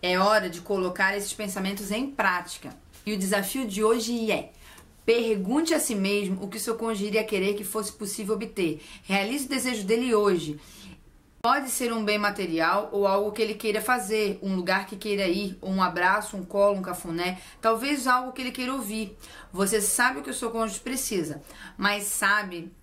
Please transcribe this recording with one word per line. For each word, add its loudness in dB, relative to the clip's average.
É 0
hora 4
de -10
colocar 0
esses -4
pensamentos -4
em -2
prática. -2
E -2
o -2
desafio 0
de 0
hoje 2
é: -2
pergunte 2
a 4
si 0
mesmo 0
o -6
que -8
o -6
seu -2
cônjuge -2
iria 2
querer 0
que -6
fosse -6
possível -4
obter. -2
Realize 0
o -12
desejo -2
dele 2
hoje. 2
Pode 2
ser 0
um -2
bem 2
material 2
ou 2
algo 4
que -4
ele 0
queira -2
fazer, 0
um 0
lugar 0
que -12
queira 0
ir, -2
ou -6
um 2
abraço, 2
um -6
colo, 4
um -4
cafuné, -4
talvez 2
algo 2
que -8
ele -4
queira -4
ouvir. -6
Você 2
sabe 2
o -8
que -8
o -4
seu -4
cônjuge -2
precisa, -4
mas 0
sabe 0